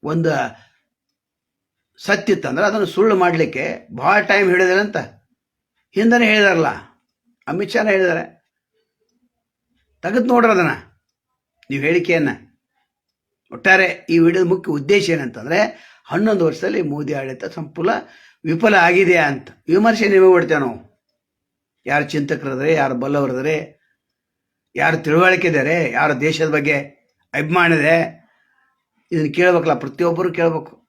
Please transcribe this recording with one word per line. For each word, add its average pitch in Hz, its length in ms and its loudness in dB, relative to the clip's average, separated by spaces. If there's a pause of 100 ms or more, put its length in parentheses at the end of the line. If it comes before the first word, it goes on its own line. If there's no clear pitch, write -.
ಒಂದು 160 300 -2 (1700)
ಸತ್ಯ 202 320 -2
ಇತ್ತಂದ್ರೆ 151 340 -2
ಅದನ್ನು 202 200 -2
ಸುಳ್ಳು 202 300 2
ಮಾಡ್ಲಿಕ್ಕೆ 165 480 0 (320)
ಭಾಳ 170 240 2
ಟೈಮ್ 196 300 0
ಹಿಡಿದಿಲ್ಲ 185 300 2
ಅಂತ 208 160 -4 (1000)
ಹಿಂದನೇ 226 320 4
ಹೇಳಿದಾರಲ್ಲ, 196 440 2 (760)
ಅಮಿತ್ 180 240 -6
ಶಾನ 220 180 -2
ಹೇಳಿದ್ದಾರೆ. 185 360 0 (1800)
ತೆಗೆದು 220 220 0
ನೋಡ್ರಿ 240 280 2
ಅದನ್ನ, 170 220 0 (960)
ನೀವು 139 120 -6
ಹೇಳಿಕೆಯನ್ನ. 165 480 0 (1200)
ಒಟ್ಟಾರೆ 190 580 0
ಈ 170 80 2
ವಿಡಿಯೋದ 175 280 4
ಮುಖ್ಯ 180 260 -2
ಉದ್ದೇಶ 151 380 0
ಏನಂತಂದ್ರೆ, 135 480 -4 (460)
ಹನ್ನೊಂದು 202 400 0
ವರ್ಷದಲ್ಲಿ 185 380 -2
ಮೋದಿ 147 300 -6
ಆಡಳಿತ 135 320 -8
ಸಂಪೂರ್ಣ 170 460 -6 (540)
ವಿಫಲ 170 300 0
ಆಗಿದೆ 180 420 4
ಅಂತ 143 320 -2 (200)
ವಿಮರ್ಶೆ 214 400 2
ನಿಮಗೆ 185 240 6
ಬಿಡ್ತೇವೆ 160 280 2
ನಾವು. 120 160 -6 (1120)
ಯಾರು 147 180 0
ಚಿಂತಕರಿದ್ದಾರೆ, 143 680 -4
ಯಾರು 139 220 0
ಬಲ್ಲವರಿದ್ದಾರೆ, 139 640 -2 (1200)
ಯಾರು 156 200 0
ತಿಳುವಳಿಕೆ 175 520 2
ಇದ್ದಾರೆ, 151 420 0
ಯಾರು 135 300 -2
ದೇಶದ 156 300 -2
ಬಗ್ಗೆ 147 260 -2 (580)
ಅಭಿಮಾನ 165 380 0
ಇದೆ, 156 240 2 (1160)
ಇದನ್ನ 156 200 -2
ಕೇಳ್ಬೇಕಲ್ಲ, 175 420 2
ಪ್ರತಿಯೊಬ್ಬರು 170 580 -4
ಕೇಳ್ಬೇಕು. 165 420 -2 (140)